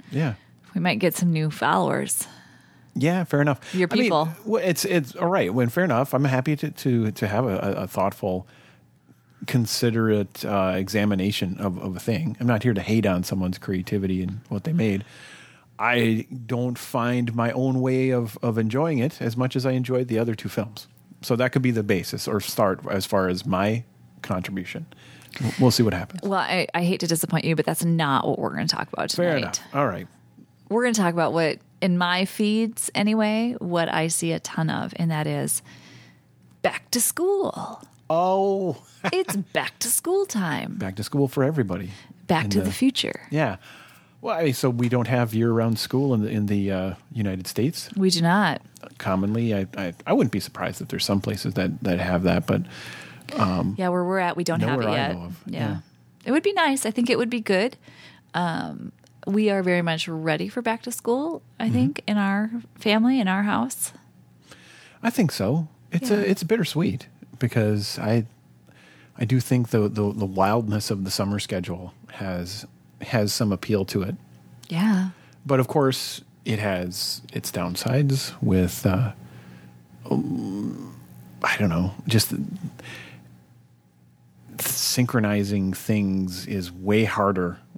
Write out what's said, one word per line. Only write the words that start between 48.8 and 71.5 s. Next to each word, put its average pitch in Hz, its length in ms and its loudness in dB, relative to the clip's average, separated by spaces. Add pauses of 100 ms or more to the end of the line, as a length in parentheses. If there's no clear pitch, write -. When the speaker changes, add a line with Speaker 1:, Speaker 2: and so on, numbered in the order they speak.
Speaker 1:
Commonly, 104 580 0
I, 95 120 0 (100)
I, 90 160 -6 (120)
I - 80 -2
wouldn't 208 200 4
be 98 80 0
surprised - 400 -8
if - 80 -10
there's 95 160 -4
some 98 160 2
places 104 320 -4
that, 92 300 -2
that 90 160 0
have 90 240 0
that, 87 240 2
but, 101 160 2 (760)
um, 180 400 0
Speaker 2:
Yeah, 185 120 -2
where 180 140 0
we're 190 160 -2
at, 175 160 -2
we 175 80 -4
don't 165 160 0
have 147 220 0
it - 20 -2
Speaker 1:
nowhere 110 60 0
I 104 60 0 (120)
Speaker 2:
yet. 170 80 -4
Speaker 1:
know 87 100 -8
of. 87 200 -14
Speaker 2:
Yeah. - 140 -8
Speaker 1:
Yeah. 101 180 -4 (480)
Speaker 2:
It - 60 -2
would 311 120 2
be 403 100 2
nice. 311 320 2
I 220 60 0
think 240 180 0
it - 80 4
would 233 120 0
be 247 100 -4
good. 214 380 0 (560)
Um, 165 580 -4 (340)
we 208 260 2
are 196 120 0
very 175 200 4
much 160 260 -2
ready 165 400 -2
for 247 120 -6
back 233 200 -2
to 240 100 -10
school, 285 500 -2 (180)
I 226 60 -2
Speaker 1:
Mm-hmm. 226 80 2
Speaker 2:
think, 262 340 2
in 208 100 2
our 202 340 0 (240)
family, 226 460 4
in 185 80 2
our 196 140 2
house. 220 500 -2 (1080)
Speaker 1:
I 233 100 2
think 180 200 2
so. 151 380 0 (240)
It's 240 160 -2
Speaker 2:
Yeah. 208 80 4
Speaker 1:
a, - 40 0
it's 196 220 0
bittersweet 170 640 0 (320)
because 107 600 0
I, 113 260 2 (920)
I 120 60 0
do 127 140 2
think 120 300 0
the, 107 200 2
the, 104 240 0
the 104 140 -2
wildness 104 640 2
of 98 120 -2
the 95 60 -4
summer 101 300 -2
schedule 90 520 -6 (200)